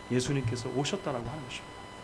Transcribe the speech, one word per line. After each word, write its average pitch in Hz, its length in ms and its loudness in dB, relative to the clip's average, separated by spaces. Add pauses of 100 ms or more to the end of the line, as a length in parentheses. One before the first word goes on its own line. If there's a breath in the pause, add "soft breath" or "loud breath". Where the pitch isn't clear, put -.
(120)
예수님께서 123 580 4
오셨다라고 139 580 0
하는 147 160 -4
것입니다. - 280 -8 (320)